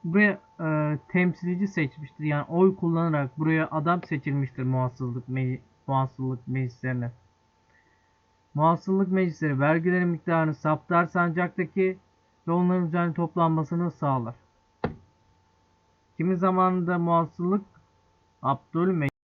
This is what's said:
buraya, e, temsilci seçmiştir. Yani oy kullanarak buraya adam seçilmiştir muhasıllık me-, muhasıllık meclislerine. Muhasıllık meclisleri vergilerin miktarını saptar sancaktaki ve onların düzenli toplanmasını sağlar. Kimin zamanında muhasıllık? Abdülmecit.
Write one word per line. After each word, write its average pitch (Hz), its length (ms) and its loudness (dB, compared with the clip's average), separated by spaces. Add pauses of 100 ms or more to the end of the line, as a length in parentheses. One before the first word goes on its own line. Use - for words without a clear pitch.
buraya, 190 340 4 (220)
e, 156 380 0 (100)
temsilci 180 600 0
seçmiştir. 151 560 -6
Yani 147 240 0
oy 185 280 4
kullanarak 165 640 0
buraya 156 320 2
adam 160 320 0
seçilmiştir 139 600 -4
muhasıllık 127 680 -4
me-, 131 320 -4 (260)
muhasıllık 131 640 -4
meclislerine. 127 600 -4 (1400)
Muhasıllık 175 580 2
meclisleri 160 480 0
vergilerin 170 480 2
miktarını 165 460 0
saptar 160 520 0
sancaktaki 180 920 -2 (500)
ve 170 40 0
onların 180 340 2
düzenli 170 280 -2
toplanmasını 170 760 0
sağlar. 120 440 -4 (1800)
Kimin 180 180 0
zamanında 185 640 2
muhasıllık? 170 680 0 (800)
Abdülmecit. 156 720 0 (120)